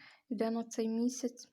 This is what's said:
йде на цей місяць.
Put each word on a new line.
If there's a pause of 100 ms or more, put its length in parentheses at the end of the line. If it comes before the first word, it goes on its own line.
(300)
йде
на
цей
місяць.